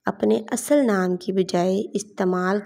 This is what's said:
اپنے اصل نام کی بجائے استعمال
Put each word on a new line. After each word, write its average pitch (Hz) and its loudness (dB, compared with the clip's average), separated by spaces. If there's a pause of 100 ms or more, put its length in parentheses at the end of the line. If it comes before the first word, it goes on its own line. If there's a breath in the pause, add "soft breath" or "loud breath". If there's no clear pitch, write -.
اپنے 214 0 (100)
اصل 285 2
نام 185 0
کی - -6
بجائے 190 0 (120)
استعمال 185 -2